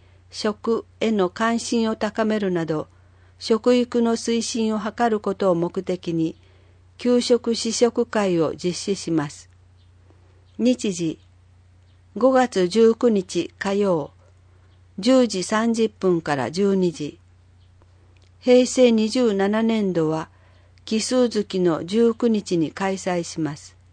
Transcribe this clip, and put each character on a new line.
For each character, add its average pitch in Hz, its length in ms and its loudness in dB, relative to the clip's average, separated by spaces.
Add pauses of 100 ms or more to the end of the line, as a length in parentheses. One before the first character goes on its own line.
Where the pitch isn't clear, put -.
(320)
食 226 540 -4 (140)
へ 220 120 0
の 190 180 0
関 233 300 -2
心 226 320 -2
を 214 40 -6
高 214 300 -4
め 214 140 0
る 196 120 -2
な 170 140 -2
ど、 156 220 -4 (500)
食 247 380 2
育 247 260 0
の 233 120 2
推 233 280 -2
進 220 340 -2
を 214 40 -4
図 220 300 -2
る 214 100 0
こ 196 160 -4
と 196 160 2
を 170 40 2
目 180 280 -2
的 175 300 -6
に、 165 220 -2 (600)
給 247 240 2
食 233 320 0
試 226 200 -4
食 233 320 0
会 190 340 0
を 151 160 0
実 175 180 -4
施 196 220 -4
し - 160 -8
ま 151 180 0
す。 - 200 -20 (1080)
日 226 360 -2
時、 165 260 -6 (960)
五 240 160 2
月 240 360 2
十 226 280 4
九 240 140 2
日 185 500 -2
火 196 140 -4
曜、 180 380 0 (840)
十 247 300 4
時 185 160 -6
三 226 300 -2
十 220 160 0
分 180 320 0
か 147 140 -2
ら 123 140 -2
十 196 260 0
二 180 160 0
時。 - 280 -10 (1200)
平 247 260 6
成 247 260 4
二 220 180 2
十 233 240 2
七 202 300 0
年 214 300 0
度 160 160 0
は、 160 200 -4 (560)
奇 220 140 -2
数 247 300 2
月 208 300 -4
の 170 260 0
十 226 280 2
九 240 140 -2
日 208 300 0
に 160 140 0
開 190 260 -4
催 180 260 -4
し - 160 -10
ま 151 160 -4
す。 - 200 -20 (180)